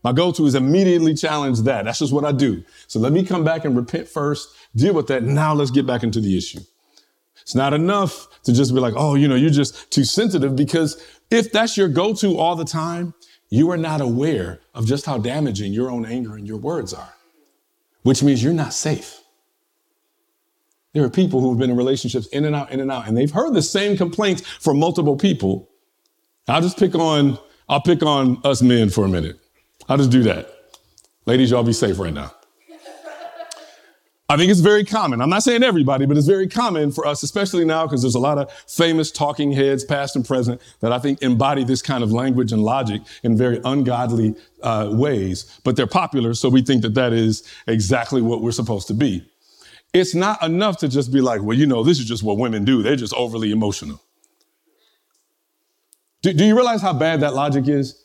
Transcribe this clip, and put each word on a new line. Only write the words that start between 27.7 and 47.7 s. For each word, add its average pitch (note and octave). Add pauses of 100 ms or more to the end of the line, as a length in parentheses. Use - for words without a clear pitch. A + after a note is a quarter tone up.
pick F3
on C3+
us C3+
men A#2+
for G2+
a F#2+
minute. F2 (500)
I'll C3+
just C3+
do B2
that. F2 (720)
Ladies, B2
y'all A#2+
be A#2
safe G2+
right F2
now. C#2+ (2000)
I D3
think F3+
it's F#3
very G#3
common. D#3
I'm D3
not G3+
saying A#3+
everybody, C#3+
but D3
it's D3
very F#3+
common F#3
for D3
us, D3
especially F#3
now, D#3+
'cause C#3
there's B2
a B2+
lot C#3+
of C#3 (140)
famous D#3+
talking D3
heads, C3+
past C#3+
and B2
present, B2 (200)
that A#2
I B2
think C#3
embody C3+
this B2+
kind B2
of G#2+
language B2
and G#2+
logic A#2 (220)
in A#2
very A#2+
ungodly, A#2+ (280)
uh, G#2+
ways. A2 (180)
But B2
they're B2+
popular, B2+
so B2+
we B2+
think B2
that A2
that B2
is A2 (240)
exactly A#2